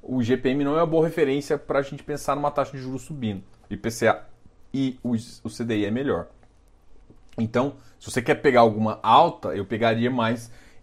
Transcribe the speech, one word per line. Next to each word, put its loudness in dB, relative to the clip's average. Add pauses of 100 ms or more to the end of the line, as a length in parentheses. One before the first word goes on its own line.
O -4
G 2
P 0
M 0
não 0
é 2
uma 2
boa 2
referência 0
pra -2
gente -10
pensar -4
numa -2
taxa -4
de -10
juros -8
subindo. -6 (260)
I -8
P -4
C 0
A 0 (480)
e -4
o, -2
o -8
C -8
D -2
I 0
é -2
melhor. -2 (1120)
Então, -2 (220)
se -16
você 0
quer 2
pegar 4
alguma 2
alta, 4
eu -6
pegaria 0
mais -2 (320)